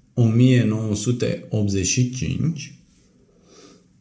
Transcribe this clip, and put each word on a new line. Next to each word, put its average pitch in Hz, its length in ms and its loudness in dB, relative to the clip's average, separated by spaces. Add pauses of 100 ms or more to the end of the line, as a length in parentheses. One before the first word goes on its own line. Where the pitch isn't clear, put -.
(140)
o 120 100 4
mie 123 400 4
nouă 107 300 -2
sute 113 540 -4
optzeci 98 380 -2
și 123 240 0
cinci, 127 680 -6 (1200)